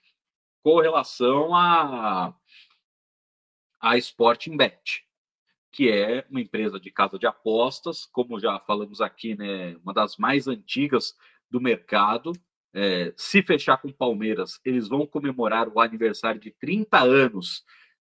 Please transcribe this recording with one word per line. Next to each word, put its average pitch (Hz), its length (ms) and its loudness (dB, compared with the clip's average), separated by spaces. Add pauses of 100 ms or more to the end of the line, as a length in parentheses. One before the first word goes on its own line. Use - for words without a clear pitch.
(640)
com 165 180 6
relação 156 760 2
a, 135 800 2 (1400)
a 117 200 2
Sporting 117 580 0
Bet, - 480 -2 (640)
que 127 200 0
é 107 400 0
uma 135 100 -6
empresa 107 400 -6
de 92 100 -18
casa 98 280 -2
de 117 80 -2
apostas, - 800 -2
como 120 340 -6
já 101 200 -2
falamos 104 400 -6
aqui, 113 340 -6
né, 95 480 -10
uma 95 100 -10
das - 240 -2
mais 135 320 -2
antigas 127 680 -4 (340)
do 123 100 -4
mercado. 110 720 0 (400)
É, 92 440 -2
se - 260 2
fechar 143 340 2
com - 120 -8
o 139 60 -12
Palmeiras, 110 720 -2
eles 123 240 -2
vão 139 180 -2
comemorar 120 640 -2
o 107 120 0
aniversário 113 600 0
de 107 100 -16
trinta 196 480 0
anos 127 640 2 (360)